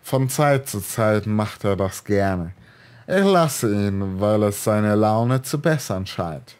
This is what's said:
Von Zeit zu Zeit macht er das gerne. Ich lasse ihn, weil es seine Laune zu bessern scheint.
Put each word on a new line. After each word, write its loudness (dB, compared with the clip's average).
Von 0
Zeit 2
zu -6
Zeit 0
macht -2
er 2
das -4
gerne. 0
Ich 2
lasse 2
ihn, -2
weil 4
es 0
seine 2
Laune 2
zu -6
bessern -2
scheint. -8